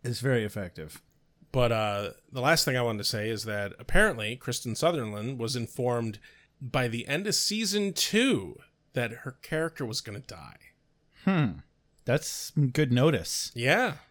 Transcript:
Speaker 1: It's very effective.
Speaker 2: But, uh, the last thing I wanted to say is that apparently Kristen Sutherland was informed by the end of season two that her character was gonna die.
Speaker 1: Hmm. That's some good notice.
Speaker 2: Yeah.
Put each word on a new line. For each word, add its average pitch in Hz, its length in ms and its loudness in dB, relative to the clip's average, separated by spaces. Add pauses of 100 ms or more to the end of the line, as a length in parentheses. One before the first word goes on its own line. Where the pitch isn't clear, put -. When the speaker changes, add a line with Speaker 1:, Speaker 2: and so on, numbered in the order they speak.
Speaker 1:
It's 120 160 -4
very 123 240 2
effective. 90 580 -8 (500)
Speaker 2:
But, 120 200 2
uh, 104 380 -2 (220)
the 127 100 -6
last 151 240 4
thing 131 120 0
I 123 60 2
wanted 113 160 0
to 101 60 -6
say 107 240 -2
is 107 160 -4
that 104 340 -4
apparently 127 560 4
Kristen 120 400 -6
Sutherland 123 640 0
was 113 160 -4
informed 117 640 -2 (420)
by 127 260 0
the 117 200 -4
end 165 180 -2
of 214 100 0
season 208 580 0
two 214 640 2 (360)
that 117 180 -2 (120)
her 131 180 -10
character 160 440 -4
was 110 160 -4
gonna 104 180 -10
die. 85 380 -16 (680)
Speaker 1:
Hmm. 143 340 2 (460)
That's 135 220 2
some - 420 0
good 135 220 2
notice. 123 640 2
Speaker 2:
Yeah. 160 380 2 (180)